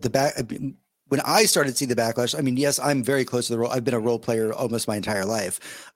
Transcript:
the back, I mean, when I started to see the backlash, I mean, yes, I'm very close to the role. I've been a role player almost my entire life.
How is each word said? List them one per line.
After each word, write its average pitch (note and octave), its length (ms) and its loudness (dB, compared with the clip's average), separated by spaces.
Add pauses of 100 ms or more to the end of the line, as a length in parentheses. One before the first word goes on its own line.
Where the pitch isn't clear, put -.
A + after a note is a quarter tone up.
the A#2+ 80 0
back, C3+ 260 2
I - 60 -2
mean, C3 340 -8 (340)
when C#3 140 2
I F#3+ 200 4
started D#3 260 2
to B2 80 -6
see C#3+ 80 0
the B2 100 0
backlash, A#2 400 0
I D#3+ 60 -4
mean, B2+ 160 0
yes, C#3+ 220 2
I'm C#3 240 2
very C3+ 200 2
close B2 220 -2
to A#2+ 80 -2
the A2+ 60 0
role. A#2 100 0
I've B2+ 140 -2
been B2 100 0
a A#2+ 60 0
role A#2 180 0
player A2 360 0
almost A#2 340 -2
my G#2+ 80 -2
entire G2+ 280 -2
life. G2+ 720 -6